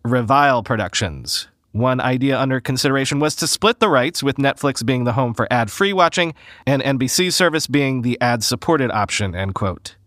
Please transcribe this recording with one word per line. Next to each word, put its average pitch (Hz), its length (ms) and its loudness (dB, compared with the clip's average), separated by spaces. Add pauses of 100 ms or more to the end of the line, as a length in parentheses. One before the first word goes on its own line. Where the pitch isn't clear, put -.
Revile 123 600 2
Productions. 90 840 -4 (240)
One 127 300 0
idea 127 380 0
under 131 200 0
consideration 135 600 0
was 151 180 0
to 165 100 -4
split 220 320 0
the 214 100 4
rights, 139 340 0
with 135 140 0
Netflix 139 460 0
being 127 200 0
the 120 100 0
home 120 220 0
for 113 180 -2
ad-free 123 400 0
watching 170 400 2 (320)
and 135 160 2
N 135 160 0
B 127 100 0
C 185 220 0
service 160 380 0
being 135 340 0
the 120 180 -2
ad-supported 123 720 0
option, 101 460 -2
end 95 180 -4
quote. - 420 -6 (120)